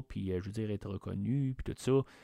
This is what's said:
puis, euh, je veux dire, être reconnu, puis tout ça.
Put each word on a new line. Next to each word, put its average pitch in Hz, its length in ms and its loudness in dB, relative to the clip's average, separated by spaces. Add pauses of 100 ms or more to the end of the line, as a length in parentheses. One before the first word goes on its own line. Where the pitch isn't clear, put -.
puis, 95 240 -2
euh, 90 80 2
je 98 60 -6
veux 104 60 -6
dire, 110 180 -2
être 101 180 -2
reconnu, 107 680 0
puis - 160 -6
tout - 80 -8
ça. 135 220 6 (220)